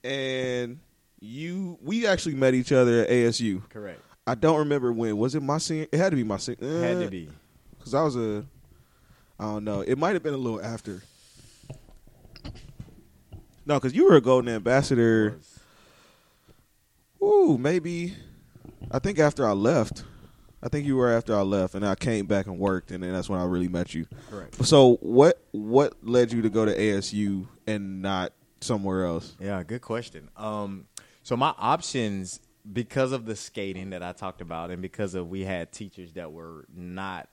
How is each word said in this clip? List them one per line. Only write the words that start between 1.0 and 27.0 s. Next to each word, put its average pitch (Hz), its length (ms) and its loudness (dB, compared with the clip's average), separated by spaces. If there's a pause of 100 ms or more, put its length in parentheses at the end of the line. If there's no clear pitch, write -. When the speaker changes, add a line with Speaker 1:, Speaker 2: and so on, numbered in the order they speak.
Speaker 1:
you, 170 640 -10
we 214 260 -2
actually 170 280 0
met 131 180 4
each 127 180 0
other 123 300 6
at - 80 0
A 120 180 4
S 117 140 0
U. 101 280 -2
Speaker 2:
Correct. 101 300 -16 (260)
Speaker 1:
I 110 100 -2
don't 156 240 4
remember 143 340 0
when. 113 240 -2
Was 120 180 0
it 151 80 -4
my 143 140 -2
senior? 156 340 -6
It 151 60 0
had 185 140 2
to 160 40 0
be 127 80 0
my 104 140 -4
senior. 117 220 -8 (220)
Speaker 2:
Had 175 200 0
to - 60 -4
Speaker 1:
uh, - 20 -8
Speaker 2:
be. 87 180 -10 (540)
Speaker 1:
'cause 113 120 -8
I 139 100 2
was 147 120 -2
a, 110 300 -4 (920)
I - 60 -10
don't 107 220 -6
know. 104 160 -4
It 131 160 -2
might 170 160 0
have 180 100 -4
been 151 100 -4
a 135 40 -6
little 113 260 -6
after. 107 380 -10 (2750)
No, 147 140 0
'cause 131 140 -2
you 262 120 4
were 220 100 10
a 139 60 10
Golden 123 320 4
Ambassador. 117 840 2
Speaker 2:
Was. - 220 -20 (1600)
Speaker 1:
Ooh, 392 360 6
maybe. 170 580 -2 (760)
I 127 80 0
think 196 200 -2
after 143 280 4
I 107 60 2
left. 110 500 0 (580)
I 120 80 -8
think 147 160 -4
you 139 100 0
were 123 160 4
after 117 240 2
I 101 60 4
left, 98 340 0
and 98 100 -4
I 98 100 0
came 107 300 -2
back 98 220 0
and 95 100 -10
worked, 92 340 -2
and 92 120 -8
then 90 80 -6
that's 90 180 -4
when 95 100 -2
I 90 40 0
really 90 240 0
met 87 260 -4
you. 82 120 -6 (240)
Speaker 2:
Correct. 98 360 -8
Speaker 1:
So 131 360 10
what, 127 500 6
what 113 420 2 (100)
led 117 280 4
you 117 100 0
to 110 80 2
go 110 160 2
to 104 160 0
A 104 160 2
S 98 160 -6